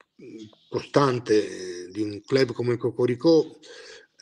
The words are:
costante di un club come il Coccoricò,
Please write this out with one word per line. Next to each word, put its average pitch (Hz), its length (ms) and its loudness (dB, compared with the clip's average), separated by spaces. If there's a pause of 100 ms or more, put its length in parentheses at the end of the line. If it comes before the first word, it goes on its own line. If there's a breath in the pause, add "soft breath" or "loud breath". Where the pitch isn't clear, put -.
(720)
costante 98 1200 0
di 101 120 -8
un 104 180 -8
club 135 320 0
come 120 200 -4
il 117 60 -2
Coccoricò, 123 800 2 (640 soft breath)